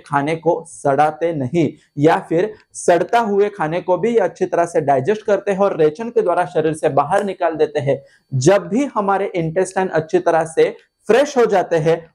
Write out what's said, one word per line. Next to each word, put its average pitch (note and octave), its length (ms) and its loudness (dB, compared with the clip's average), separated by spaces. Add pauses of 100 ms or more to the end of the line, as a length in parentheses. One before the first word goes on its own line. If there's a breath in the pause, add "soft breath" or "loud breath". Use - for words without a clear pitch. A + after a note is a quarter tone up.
खाने D3 300 -2
को D#3+ 320 -2
सड़ाते D3+ 680 0
नहीं, C#3 340 -2 (300 soft breath)
या E3 200 4
फिर F#3+ 340 -2 (220 loud breath)
सड़ता F3 460 2
हुए G3+ 280 0
खाने F3 320 -4
को F3+ 180 0
भी G#3+ 120 -2
ये A#3 80 0
अच्छी F3+ 280 0
तरह E3+ 200 0
से E3 140 -2
डाइजेस्ट C#3+ 460 0
करते G3+ 260 0
हैं F#3 60 -2
और G3 180 0
रेचन E3 340 0
के A3+ 120 0
द्वारा F3 240 0
शरीर D#3+ 260 -2
से D#3 180 -4
बाहर D3 340 0
निकाल E3 320 -4
देते D3+ 240 -2
हैं। C3+ 220 -2 (300 soft breath)
जब E3+ 360 2
भी A#3+ 160 -2 (100)
हमारे G3 400 -2
इंटेस्टाइन F3+ 560 -2
अच्छी D#3+ 280 -2
तरह E3 280 0
से D#3+ 280 0 (340 soft breath)
फ्रेश C4 300 2
हो A#3 80 4
जाते F3 300 0
हैं, E3 280 0 (100)